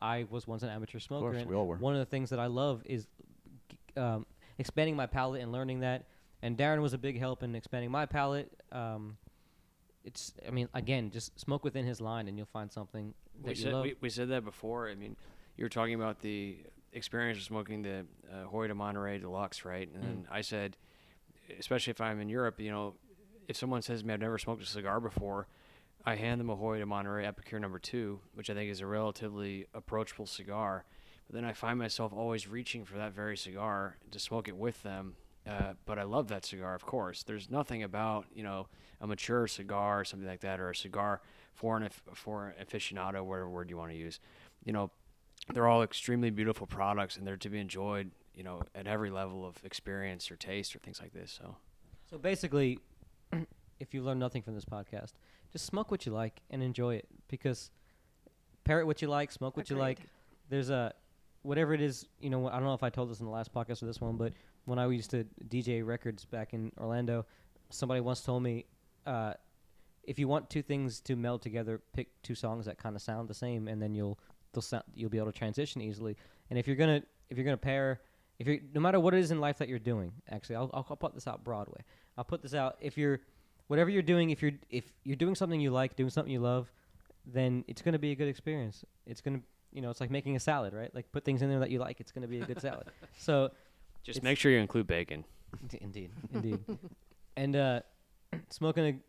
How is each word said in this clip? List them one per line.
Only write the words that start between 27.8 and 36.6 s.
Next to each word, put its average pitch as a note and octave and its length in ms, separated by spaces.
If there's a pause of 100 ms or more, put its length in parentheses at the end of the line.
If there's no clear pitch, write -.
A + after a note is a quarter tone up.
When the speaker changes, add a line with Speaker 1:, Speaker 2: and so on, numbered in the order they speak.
Speaker 3:
which G#2+ 160
I G#2+ 40
think G#2 160
is F#2+ 120
a G2 40
relatively G#2 880
approachable A2 540
cigar. G2 580 (400)
But G#2 100
then A#2 100
I A#2 80
find A#2+ 260
myself A2+ 340
always A2 340
reaching A#2 380
for F#2+ 120
that G#2 160
very G#2 220
cigar G2 640 (140)
to G#2 80
smoke A2+ 280
it F#2+ 80
with A2+ 280
them. F#2+ 320 (300)
Uh, G2 280 (120)
but G#2+ 120
I G2+ 60
love A2+ 240
that G2+ 180
cigar, F#2 300